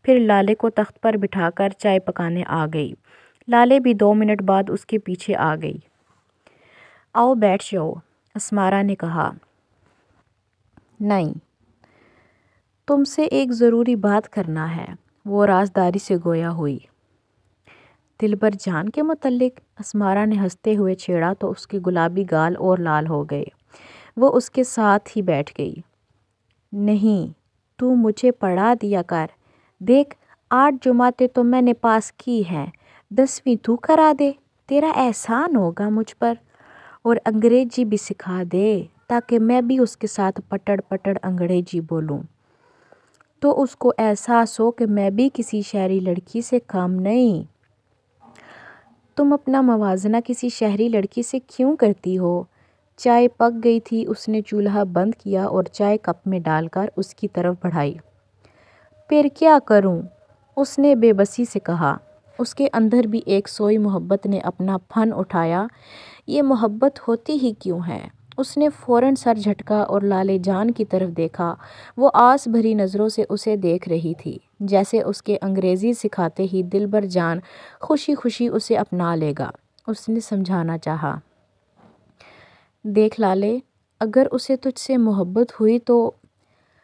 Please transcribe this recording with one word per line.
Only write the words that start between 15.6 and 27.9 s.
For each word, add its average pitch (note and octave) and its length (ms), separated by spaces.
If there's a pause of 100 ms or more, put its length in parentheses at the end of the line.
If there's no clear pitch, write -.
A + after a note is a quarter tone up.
से F#3+ 200
गोया E3+ 300
हुई। D#3 320 (1400)
"दिलबर G#3 340
जान F#3 340
के D4 140
मुतल्लिक?" B3+ 580 (180)
असमारा G3+ 460
ने G#3+ 120
हंसते G3 380
हुए F#3+ 200
छेड़ा F3+ 400
तो G3 140
उसके - 300
गुलाबी F3+ 460
गाल E3+ 320
और F#3 240
लाल D#3 260
हो D3+ 180
गए। C#3+ 220 (720)
वो C4 100
उसके B3+ 360
साथ G#3 340 (180)
ही G#3+ 60
बैठ D3 340
गई। - 260 (920)
"नहीं, G3+ 580 (460)
तू B3+ 160